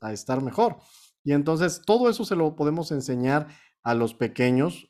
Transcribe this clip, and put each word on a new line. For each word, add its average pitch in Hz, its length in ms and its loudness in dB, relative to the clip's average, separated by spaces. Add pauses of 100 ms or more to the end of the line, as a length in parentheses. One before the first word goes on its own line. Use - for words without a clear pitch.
a 214 120 -8
estar 131 300 -4
mejor. 208 340 -2 (460)
Y 143 100 -2
entonces 160 520 0
todo 240 240 4
eso 226 160 -2
se 190 100 -2
lo 156 200 0
podemos 156 360 -2
enseñar 135 560 0 (360)
a 120 100 0
los 117 200 0
pequeños, 127 760 0